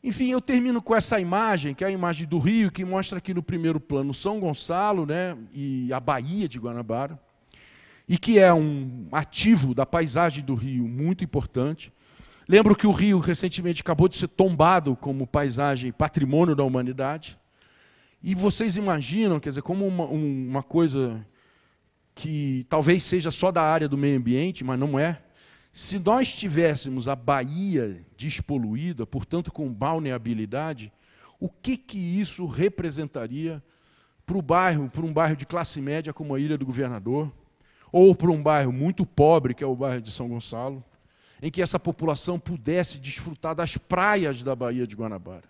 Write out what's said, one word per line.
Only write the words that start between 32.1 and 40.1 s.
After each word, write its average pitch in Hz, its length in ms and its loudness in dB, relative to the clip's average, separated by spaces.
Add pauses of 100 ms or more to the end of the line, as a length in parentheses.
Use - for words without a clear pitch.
representaria 151 1160 -4 (640)
pro 185 160 -2
bairro, 160 480 2
pra 160 140 -6
um 160 80 -4
bairro 156 240 2
de 131 100 -12
classe 170 340 -6
média 147 320 -6
como 147 220 -8
a 131 60 -2
Ilha 151 180 -2
do 135 80 -4
Governador, 127 640 -4 (600)
ou 180 220 10
pra 175 160 2
um 156 120 0
bairro 143 300 4
muito 156 340 0
pobre, 147 480 4
que - 80 -8
é 139 40 -2
o 131 100 -2
bairro 127 240 -4
de 110 100 -14